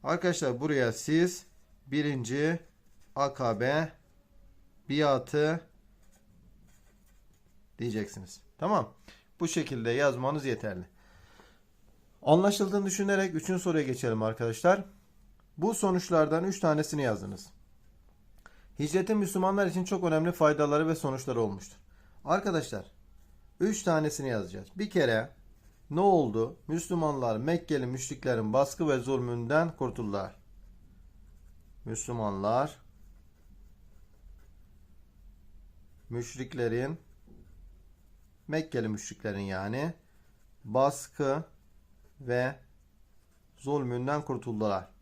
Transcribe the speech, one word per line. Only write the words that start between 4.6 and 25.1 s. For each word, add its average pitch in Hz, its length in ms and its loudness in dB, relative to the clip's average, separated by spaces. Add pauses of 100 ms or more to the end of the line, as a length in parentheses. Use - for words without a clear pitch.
biatı 147 720 2 (2250)
diyeceksiniz. 110 600 -8 (160)
Tamam. 170 360 -2 (460)
Bu 170 80 -2
şekilde 127 440 -2
yazmanız 135 540 0
yeterli. 104 400 -4 (1400)
Anlaşıldığını 196 640 4
düşünerek 190 500 0
üçüncü 175 280 -2
soruya 160 200 2
geçelim 123 400 -2
arkadaşlar. 117 640 2 (720)
Bu 202 160 0
sonuçlardan 170 720 2
üç 190 160 -2
tanesini 151 420 2
yazınız. 98 480 -2 (1300)
Hicretin 185 380 0
Müslümanlar 190 500 2
için 180 160 -2
çok 185 200 -2
önemli 165 280 4
faydaları 151 560 4
ve 160 80 2
sonuçları 131 460 -2
olmuştur. 98 360 -4 (480)
Arkadaşlar, 165 680 -2 (680)
üç 208 240 0
tanesini 151 460 0
yazacağız. 98 460 -4
Bir 208 140 -6
kere 123 400 2 (600)